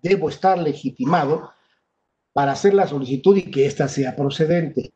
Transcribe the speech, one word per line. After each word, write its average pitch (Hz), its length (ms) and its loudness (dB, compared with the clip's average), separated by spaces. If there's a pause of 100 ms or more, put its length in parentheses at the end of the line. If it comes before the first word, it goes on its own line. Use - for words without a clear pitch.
Debo 170 260 2
estar 185 300 0
legitimado 147 920 -2 (800)
para 143 180 0
hacer 196 220 2
la 196 140 4
solicitud 139 500 2
y 180 120 -4
que 139 160 2
ésta 139 220 -2
sea 131 280 -4
procedente. 151 800 -2